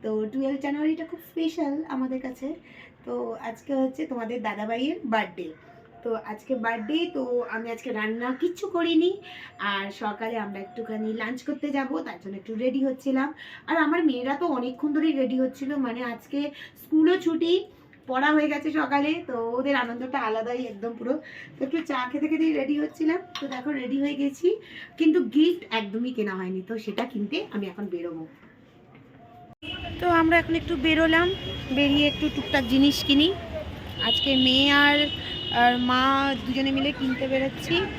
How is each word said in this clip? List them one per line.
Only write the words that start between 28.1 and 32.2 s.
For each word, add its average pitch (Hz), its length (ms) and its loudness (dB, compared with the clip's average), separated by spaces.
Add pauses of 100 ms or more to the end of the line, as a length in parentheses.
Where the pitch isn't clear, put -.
তো 359 80 2
আমরা 330 300 6
এখন 330 160 2
একটু 330 220 -2
বেরোলাম, 320 580 4 (400)
বেরিয়ে 285 320 4
একটু 294 220 0